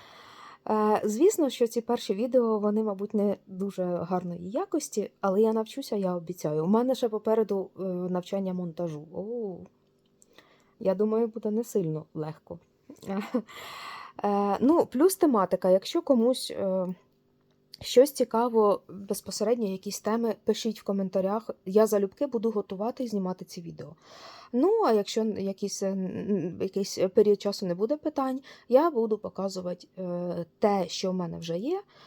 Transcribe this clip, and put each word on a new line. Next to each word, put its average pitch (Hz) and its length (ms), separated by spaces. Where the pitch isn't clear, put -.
Е, 214 360
звісно, 269 460
що 233 160
ці 226 140
перші 226 340
відео, 233 440
вони, 208 240
мабуть, 202 320
не 202 220
дуже 190 380
гарної 175 680
якості, 294 600
але 196 200
я 220 120
навчуся, 220 440
я 185 180
обіцяю. 165 500
У 175 40
мене 240 260
ще 233 140
попереду, 214 680
е, 180 40
навчання 185 720
монтажу. 170 500
О, 208 420
я 190 140
думаю, 220 340
буде 220 220
не 226 140
сильно 156 400
легко. 156 440
<laughs> 208 340
Е, 202 360
ну, 285 260
плюс 320 300
тематика. 196 540
Якщо 196 320
комусь, 247 480
е, 185 440
щось 277 320
цікаво, 226 760
безпосередньо 202 760
якісь 190 340
теми, 220 340
пишіть 214 360
в - 40
коментарях. 196 680
Я 214 200
залюбки 208 400
буду 226 240
готувати 208 540
і 233 40
знімати 185 360
ці - 160
відео. 156 340
Ну, 381 340
а 233 60
якщо 220 320
якийсь, 196 580
е, 196 40
н-, 190 440
н-, 180 300
якийсь 196 380
період 208 260
часу 202 260
не 175 80
буде 226 220
питань, 269 440
я 294 220
буду 226 280
показувати, 185 680
е, 175 460
те, 202 300
що - 220
в 185 40
мене 170 240
вже 165 200
є, 339 240